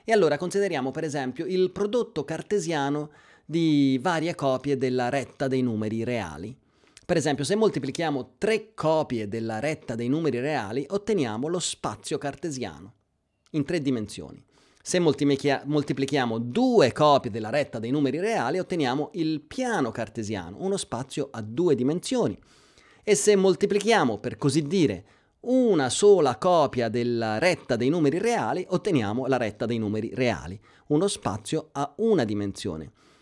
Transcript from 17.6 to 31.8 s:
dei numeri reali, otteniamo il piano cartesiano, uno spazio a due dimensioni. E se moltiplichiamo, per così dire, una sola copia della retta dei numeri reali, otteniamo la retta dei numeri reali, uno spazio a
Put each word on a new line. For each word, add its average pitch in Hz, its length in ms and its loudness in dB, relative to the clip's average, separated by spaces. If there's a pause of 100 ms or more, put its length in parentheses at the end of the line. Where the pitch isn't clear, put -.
dei 113 100 -4
numeri 143 300 0
reali, 185 400 0
otteniamo 147 540 -2
il 156 280 -2
piano 214 480 -4
cartesiano, 107 720 -8
uno 190 180 -2
spazio 131 540 -6
a 117 100 -12
due 135 320 2
dimensioni. 147 640 -2 (640)
E 208 120 4
se 208 200 4
moltiplichiamo, 190 840 2
per 117 180 -10
così 147 240 2
dire, 143 440 0 (360)
una 226 480 2
sola 175 480 6
copia 139 500 2
della 113 520 0
retta 160 360 0
dei 123 140 2
numeri 156 300 2
reali, 185 500 -2
otteniamo 131 560 0
la 131 120 2
retta 113 280 -4
dei 117 140 -2
numeri 107 340 -4
reali, 101 460 -2 (280)
uno 160 200 2
spazio - 640 -4
a 139 260 -6